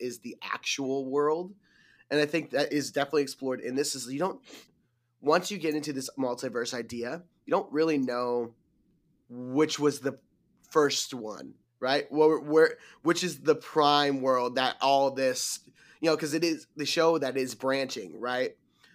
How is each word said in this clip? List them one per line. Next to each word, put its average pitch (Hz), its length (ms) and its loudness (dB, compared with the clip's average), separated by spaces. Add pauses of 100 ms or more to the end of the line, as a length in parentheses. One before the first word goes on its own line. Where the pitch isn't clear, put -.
is 120 200 -8
the - 220 -14
actual 135 680 -4
world. 156 420 0 (580)
And 147 80 2
I 151 60 4
think 156 280 -2
that 139 200 0
is 139 180 0
definitely 143 300 0
explored 135 400 -4
in 127 140 -6
this, 147 200 -2
is 123 160 -10
you 139 80 -6
don't, 180 220 -4 (800)
once 165 300 2
you 202 80 -6
get 156 160 0
into 147 180 -4
this 131 160 -6 (100)
multiverse 123 540 -4
idea, 120 500 -8 (220)
you - 60 -14
don't 196 200 0
really 156 280 2
know 120 560 -2 (760)
which 127 500 0
was 143 220 0
the 135 180 -4 (520)
first 143 420 2
one, 104 400 -12 (280)
right? 135 300 -2
Where, 156 280 6
where, 151 400 4 (240)
which 170 200 2
is 156 180 -4
the 151 140 4
prime 147 680 2
world 123 320 2
that 127 260 0
all 139 300 4
this, 127 500 -2 (400)
you 156 80 2
know, 156 80 4
'cause 156 160 -4
it 160 120 0
is 160 220 -4 (100)
the 143 100 -6
show 165 320 2
that 131 180 -4
is 127 180 -4
branching, 131 640 -4
right? 123 380 -4 (380)